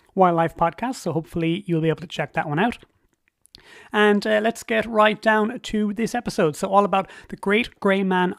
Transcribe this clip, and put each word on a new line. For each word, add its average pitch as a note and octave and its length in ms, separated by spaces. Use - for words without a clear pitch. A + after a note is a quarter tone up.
Wildlife E3+ 420
Podcast, G3 400
so - 160
hopefully E3 540
you'll E3 160
be D#3+ 80
able D3+ 100
to F3 60
check - 260
that D#3+ 160
one D3 100
out. A3+ 200
And, G#3 340
uh, G#3+ 160
let's A3+ 200
get A3 240
right G#3+ 340
down A3 400
to G#3+ 340
this A3 200
episode. F#3+ 420
So F#3+ 120
all G3+ 160
about F#3+ 260
the - 80
Great G#3 440
Grey G3 220
Man F#3 360